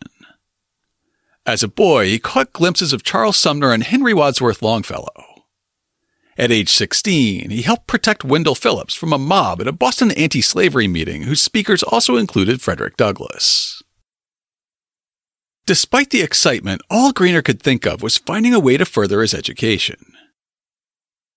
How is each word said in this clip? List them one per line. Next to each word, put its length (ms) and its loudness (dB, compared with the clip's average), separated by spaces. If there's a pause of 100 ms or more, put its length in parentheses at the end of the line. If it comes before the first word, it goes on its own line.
(1500)
As 180 0
a 60 -2
boy, 380 4
he 120 0
caught 320 -2
glimpses 400 0
of 120 -4
Charles 340 0
Sumner 340 2
and 120 2
Henry 300 2
Wadsworth 480 2
Longfellow. 840 -6 (920)
At 140 0
age 160 0
sixteen, 840 0
he 120 -4
helped 260 -2
protect 380 -2
Wendell 280 2
Phillips 400 -2
from 200 -4
a 40 0
mob 440 0
at 60 -4
a 40 -4
Boston 400 0
anti-slavery 800 0
meeting 340 -4
whose 180 0
speakers 400 0
also 360 0
included 440 0
Frederick 360 -6
Douglass. 840 -2 (1800)
Despite 440 0
the 120 0
excitement, 680 0
all 240 4
Greener 280 2
could 220 -2
think 240 0
of 140 -4
was 160 0
finding 360 0
a 60 4
way 160 4
to 100 2
further 360 0
his 120 0
education. 800 -4 (1200)